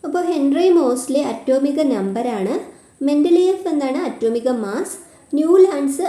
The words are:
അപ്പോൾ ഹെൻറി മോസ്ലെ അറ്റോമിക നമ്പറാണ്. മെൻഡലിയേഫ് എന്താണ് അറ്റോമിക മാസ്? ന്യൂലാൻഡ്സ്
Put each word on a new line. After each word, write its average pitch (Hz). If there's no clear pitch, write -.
അപ്പോൾ 359
ഹെൻറി 311
മോസ്ലെ 262
അറ്റോമിക 277
നമ്പറാണ്. 208
മെൻഡലിയേഫ് 339
എന്താണ് 285
അറ്റോമിക 226
മാസ്? 226
ന്യൂലാൻഡ്സ് 311